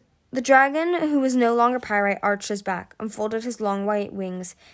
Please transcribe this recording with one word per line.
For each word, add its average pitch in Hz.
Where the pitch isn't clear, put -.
the 262
dragon, 277
who 302
was 262
no 233
longer 240
Pyrite, 202
arched 202
his 202
back, 190
unfolded 220
his 240
long 196
white 208
wings, 185